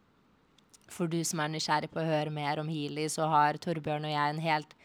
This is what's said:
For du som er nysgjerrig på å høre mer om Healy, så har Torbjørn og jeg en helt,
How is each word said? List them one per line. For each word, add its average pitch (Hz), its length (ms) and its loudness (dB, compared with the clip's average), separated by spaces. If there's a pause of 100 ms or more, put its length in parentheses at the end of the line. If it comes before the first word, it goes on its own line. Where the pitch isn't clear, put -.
(920)
For 170 160 -2
du 165 140 0
som 160 180 -2
er 151 120 0
nysgjerrig 156 380 0
på 165 100 -4
å 160 60 0
høre 151 260 2
mer 147 280 -2
om 151 80 -4
Healy, 151 400 -4
så 156 200 0
har 151 320 6
Torbjørn 151 440 -2
og 151 80 -2
jeg 147 220 2
en 160 80 -4
helt, 156 420 0